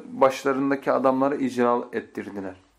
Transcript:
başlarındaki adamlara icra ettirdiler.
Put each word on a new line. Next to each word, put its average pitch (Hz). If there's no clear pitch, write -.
başlarındaki 135
adamlara 131
icra 120
ettirdiler. 101